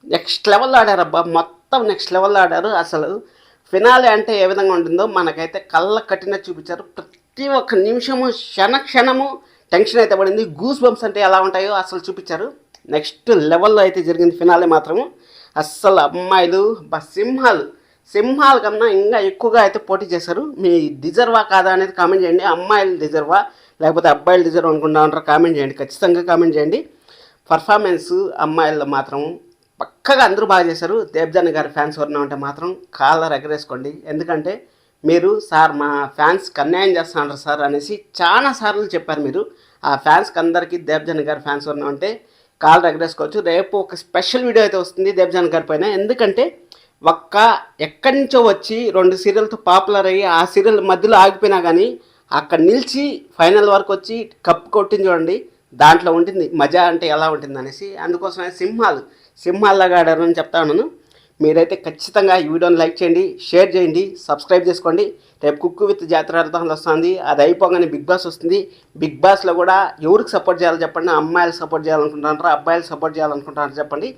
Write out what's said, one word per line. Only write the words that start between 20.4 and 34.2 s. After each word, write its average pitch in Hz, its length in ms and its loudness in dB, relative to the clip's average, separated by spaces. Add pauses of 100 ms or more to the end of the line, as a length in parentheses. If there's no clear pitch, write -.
మీ 170 300 2
డిజర్వా 180 540 0
కాదా 190 300 2
అనేది 190 200 0
కామెంట్ 180 300 0
చేయండి. 175 220 0
అమ్మాయిలు 190 520 0
డిజర్వా 151 480 0 (360)
లేకపోతే 160 280 2
అబ్బాయిలు 175 360 4
డిజర్వ్ 165 260 0
అనుకుంటా 156 320 2
ఉంటారా? 156 200 0
కామెంట్ 160 360 2
చేయండి, 135 160 -4
ఖచ్చితంగా 175 480 -2
కామెంట్ 170 340 2
చేయండి. 165 320 -2 (640)
పర్ఫార్మెన్స్ 185 880 0
అమ్మాయిల్లో 156 460 -2
మాత్రం 143 540 -6 (420)
పక్కగా - 440 0
అందరూ 202 220 0
బాగా 180 240 2
చేశారు. 170 440 -4
దేబ్జాని 165 360 0
గారి 147 180 -4
ఫ్యాన్స్ 151 300 -6
ఎవరైనా 147 220 -4
ఉంటే 143 160 -6
మాత్రం 147 400 -10 (180)
కాలర్ 156 380 0
ఎగరేసుకోండి. 147 760 -10
ఎందుకంటే 165 600 -6 (380)